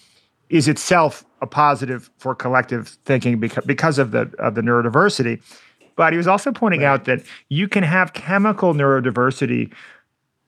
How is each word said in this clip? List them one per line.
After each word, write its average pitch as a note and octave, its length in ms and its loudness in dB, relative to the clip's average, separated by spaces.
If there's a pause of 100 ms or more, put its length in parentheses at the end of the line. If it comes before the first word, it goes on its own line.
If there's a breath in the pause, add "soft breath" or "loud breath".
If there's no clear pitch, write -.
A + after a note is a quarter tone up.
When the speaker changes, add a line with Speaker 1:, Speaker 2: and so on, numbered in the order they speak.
(500 soft breath)
Speaker 1:
is D3+ 180 2
itself D#3+ 560 0 (180)
a C3 60 -8
positive C3+ 720 -2
for C3 180 -8
collective B2 720 -2
thinking B2 340 0
beca-, A#2 260 -4
because C#3 340 0
of B2 120 0
the, A2+ 280 -2
of A2+ 160 -2
the A#2 60 -2
neurodiversity. A#2+ 800 0 (540 soft breath)
But E3 180 2
he E3+ 40 0
was E3+ 100 0
also G3+ 240 0
pointing F#3+ 300 -2
Speaker 2:
Right. C#3+ 60 2
Speaker 1:
out C3+ 180 2
that B2+ 160 -2 (280 loud breath)
you F3 180 -2
can G3 160 0
have F3 300 0
chemical G3 600 0
neurodiversity B2+ 960 0 (760 loud breath)